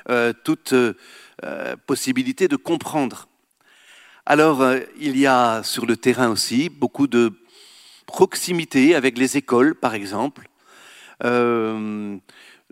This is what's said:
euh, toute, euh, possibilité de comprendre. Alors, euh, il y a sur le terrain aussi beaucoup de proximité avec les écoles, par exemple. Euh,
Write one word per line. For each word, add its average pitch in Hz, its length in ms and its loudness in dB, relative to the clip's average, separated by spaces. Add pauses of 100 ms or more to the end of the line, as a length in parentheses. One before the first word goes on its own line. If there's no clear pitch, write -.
euh, 120 240 2 (120)
toute, - 280 -2
euh, - 1040 -4 (100)
possibilité 131 640 -2
de 139 80 0
comprendre. 143 720 -6 (1000)
Alors, 151 340 4
euh, 131 200 2 (180)
il 143 180 -4
y 139 100 4
a 120 360 2
sur 117 240 -6
le 113 100 0
terrain 123 340 0
aussi 117 380 -2
beaucoup 139 380 -2
de 117 260 2 (760)
proximité 170 880 2
avec 127 200 0
les 127 200 0
écoles, 135 400 2
par 117 180 -4
exemple. 104 540 -8 (760)
Euh, 110 920 -2 (560)